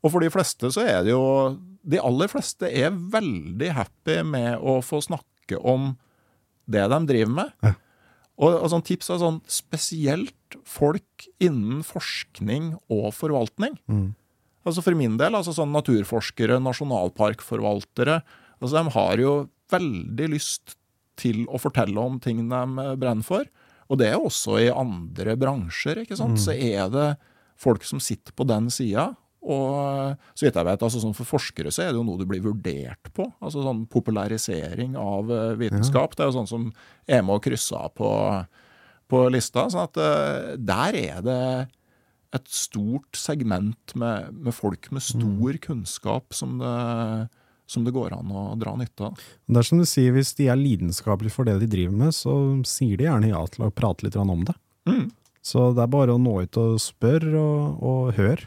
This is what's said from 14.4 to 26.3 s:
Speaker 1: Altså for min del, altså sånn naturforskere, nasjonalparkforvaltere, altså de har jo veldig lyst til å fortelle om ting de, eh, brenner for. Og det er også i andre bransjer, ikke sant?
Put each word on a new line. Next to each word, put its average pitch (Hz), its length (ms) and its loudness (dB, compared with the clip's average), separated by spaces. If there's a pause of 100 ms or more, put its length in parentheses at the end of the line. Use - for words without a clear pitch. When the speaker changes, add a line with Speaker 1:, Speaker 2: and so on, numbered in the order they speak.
Speaker 1:
Altså 170 160 -2
for 180 120 4
min 117 240 2
del, 180 160 4
altså 175 180 -2
sånn 147 200 -2
naturforskere, 117 840 2 (640)
nasjonalparkforvaltere, 110 1000 0 (400)
altså 131 220 -2
de 147 120 -2
har 101 280 4
jo 135 100 4 (380)
veldig 143 640 -2
lyst - 440 -6 (420)
til 117 340 0
å 131 80 -4
fortelle 104 400 0
om 127 200 -2
ting 117 280 -2
de, 127 120 -2 (200)
eh, 135 160 -6
brenner 120 280 0
for. 208 200 -2 (460)
Og 135 80 2
det 117 140 6
er 165 60 0
også 110 440 -2
i 120 80 6
andre 107 680 -4
bransjer, 135 680 -2
ikke 190 120 -8
sant? 113 220 2